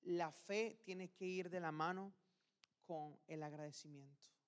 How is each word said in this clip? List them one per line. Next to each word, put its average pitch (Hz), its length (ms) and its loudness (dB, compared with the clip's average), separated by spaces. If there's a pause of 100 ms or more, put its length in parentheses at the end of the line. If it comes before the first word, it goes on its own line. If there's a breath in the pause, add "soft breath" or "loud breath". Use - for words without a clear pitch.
La 170 300 4
fe 220 520 0
tiene 185 260 -4
que 185 160 -4
ir 185 240 0
de 180 100 2
la 165 120 2
mano 180 420 2 (720 soft breath)
con 151 420 -6
el 156 160 -4
agradecimiento. 147 880 -8 (180)